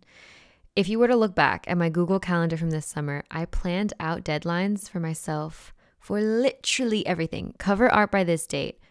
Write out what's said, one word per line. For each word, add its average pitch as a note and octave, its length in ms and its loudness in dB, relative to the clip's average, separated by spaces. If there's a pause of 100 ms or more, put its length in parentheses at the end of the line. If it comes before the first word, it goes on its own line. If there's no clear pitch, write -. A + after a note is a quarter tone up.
(800)
If F#3 100 0
you A3 120 -2
were A#3+ 80 6
to B3 80 4
look G#3+ 180 2
back C#3 320 2
at F3+ 100 -2
my E3+ 120 2
Google F3 320 0
Calendar E3+ 360 0
from E3 140 -2
this D#3 160 -4
summer, C#3+ 460 -6
I E3 140 -6
planned F#3+ 520 -2
out E3+ 240 -4
deadlines F3 680 -2
for F3 120 -6
myself D#3+ 760 -6 (240)
for G3+ 220 -4
literally A3 840 0
everything. - 540 -2
Cover G3+ 340 4
art G#3 200 4
by G3 100 2
this E3+ 240 0
date, - 320 -6 (120)